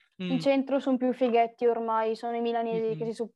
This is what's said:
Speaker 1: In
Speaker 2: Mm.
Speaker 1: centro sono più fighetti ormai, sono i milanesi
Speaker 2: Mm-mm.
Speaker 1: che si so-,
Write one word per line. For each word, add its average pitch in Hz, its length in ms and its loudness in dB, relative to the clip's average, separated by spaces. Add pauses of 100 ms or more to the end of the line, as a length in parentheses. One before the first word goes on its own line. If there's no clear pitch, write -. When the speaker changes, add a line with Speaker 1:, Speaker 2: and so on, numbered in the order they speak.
(200)
Speaker 1:
In 185 140 -2
Speaker 2:
Mm. 254 40 2
Speaker 1:
centro 269 420 2
sono 262 180 2
più 247 160 0
fighetti 233 520 2
ormai, 226 500 0
sono 233 200 -6
i 233 60 -2
milanesi 233 480 -2
Speaker 2:
Mm-mm. 220 80 -4
Speaker 1:
che 226 80 -4
si 233 80 -4
so-, 226 220 -8